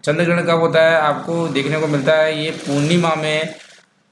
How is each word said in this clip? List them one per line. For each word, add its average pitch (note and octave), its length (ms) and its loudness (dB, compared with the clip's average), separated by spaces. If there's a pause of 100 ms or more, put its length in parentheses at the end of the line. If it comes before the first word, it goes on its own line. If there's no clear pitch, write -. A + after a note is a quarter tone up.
चंद्र D#3+ 200 0
ग्रहण E3+ 200 0
कब E3+ 160 0
होता D#3+ 220 2
है? D#3+ 180 4
आपको D#3 480 -2
देखने C#3+ 320 -2
को D#3 80 0
मिलता D3 280 0
है D#3 300 0
ये D#3+ 60 -4
पूर्णिमा D#3 640 0
में, D#3 400 -4 (560)